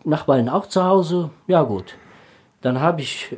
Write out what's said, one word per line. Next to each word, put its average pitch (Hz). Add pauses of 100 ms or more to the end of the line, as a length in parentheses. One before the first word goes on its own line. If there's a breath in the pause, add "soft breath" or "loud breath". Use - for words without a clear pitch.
Nachbarn 135
auch 180
zu 185
Hause, 180 (180)
ja 180
gut. 101 (680 soft breath)
Dann 127
hab 165
ich, -